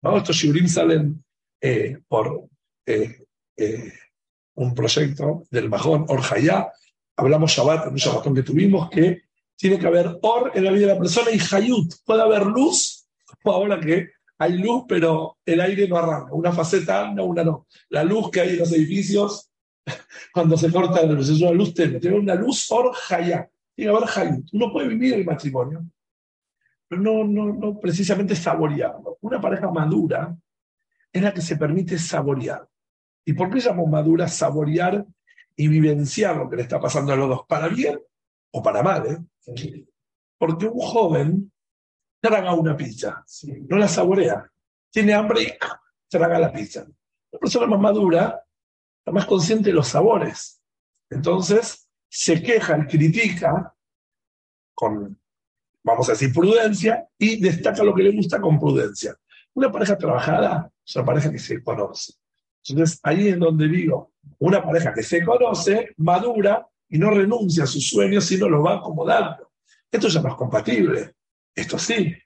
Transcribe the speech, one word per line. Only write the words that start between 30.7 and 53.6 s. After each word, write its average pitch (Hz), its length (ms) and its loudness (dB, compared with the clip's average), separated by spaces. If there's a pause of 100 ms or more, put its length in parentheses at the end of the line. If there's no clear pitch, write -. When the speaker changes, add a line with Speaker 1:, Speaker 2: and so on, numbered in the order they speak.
Speaker 1:
es 185 80 -2
la 202 120 0
que 180 80 -8
se 165 140 -4
permite 165 420 -2
saborear. 139 680 -4 (580)
¿Y 160 60 -2
por 185 180 0
qué 247 100 -2
llamo 185 280 0
madura 156 400 2
saborear 156 800 -2 (500)
y 151 140 0
vivenciar 156 640 2
lo 135 140 -6
que 120 80 -6
le 123 60 -4
está - 160 -4
pasando 143 340 -2
a - 20 2
los 135 140 0
dos? 131 180 -2
Para 160 220 -2
bien - 280 -2 (540)
o - 100 -8
para 104 220 0
mal, 190 240 0
¿eh? 156 100 -6 (1200)
Porque 165 280 -2
un 240 140 -4
joven 185 720 0 (680)
traga 196 320 0
una 160 220 0
pizza, - 500 -10
Speaker 2:
Sí. - 280 -18 (160)
Speaker 1:
no 190 80 2
la 208 100 4
saborea. 175 600 0 (420)
Tiene 208 220 4
hambre 214 300 2
y 110 40 -4 (640)
traga 170 300 0
la 165 120 2
pizza. - 340 -12 (460)
La - 80 -16
persona 233 280 0
más 214 120 2
madura 202 640 2 (580)
está - 120 -10
más 190 140 0
consciente 202 440 2
de 180 60 2
los 143 120 2
sabores. 170 720 0 (480)
Entonces, 180 800 -2 (220)
se 170 320 0
queja 214 380 0
y 147 80 -2
critica 170 840 0 (1000)